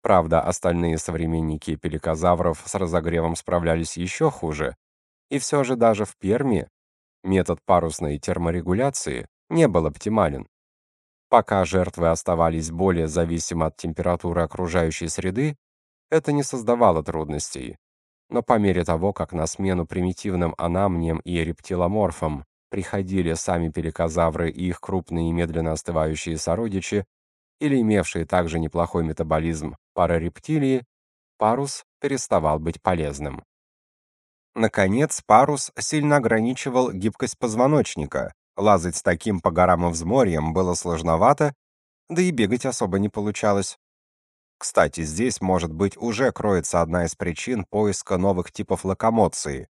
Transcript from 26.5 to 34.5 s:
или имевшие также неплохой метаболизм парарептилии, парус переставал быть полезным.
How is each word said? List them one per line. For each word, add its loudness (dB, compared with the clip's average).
или 0
имевшие 2
также 0
неплохой -2
метаболизм -2
парарептилии, 0
парус 0
переставал 0
быть -6
полезным. -4